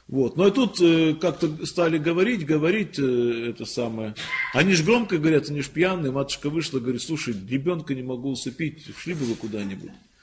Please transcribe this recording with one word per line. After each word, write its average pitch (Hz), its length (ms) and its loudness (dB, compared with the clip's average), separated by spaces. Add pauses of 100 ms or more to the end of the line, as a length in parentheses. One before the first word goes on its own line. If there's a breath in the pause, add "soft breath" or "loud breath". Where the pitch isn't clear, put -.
Вот. 131 300 0
Ну 190 100 6
и 196 40 6
тут, 240 280 2
э, 160 360 6
как-то 160 500 -2
стали 165 320 2
говорить, 170 480 2
говорить, 160 520 2
э, 120 520 0
это 110 160 -8
самое. 110 500 -4 (380 loud breath)
Они 180 200 6
ж 160 120 4
громко 214 320 2
говорят, 151 320 2
они 147 120 -4
ж 135 60 -6
пьяные. 170 460 0
Матушка 139 360 -4
вышла, 147 300 -2
говорит: 120 220 -2
"Слушай, 147 340 -4 (120)
ребенка 143 460 -2
не 127 100 -6
могу 127 280 -6
усыпить, 131 540 -8 (120)
шли 175 160 -8
бы 147 120 -4
вы 113 100 -2
куда-нибудь". 98 560 -8 (320 loud breath)